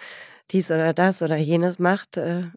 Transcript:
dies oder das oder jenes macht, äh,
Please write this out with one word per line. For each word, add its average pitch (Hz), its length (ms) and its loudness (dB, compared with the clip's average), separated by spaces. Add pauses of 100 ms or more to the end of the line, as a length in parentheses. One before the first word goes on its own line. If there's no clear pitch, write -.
(500)
dies 185 200 0
oder 160 240 2
das 185 280 2
oder 160 140 0
jenes 170 420 0
macht, 180 380 0
äh, 175 280 -4 (120)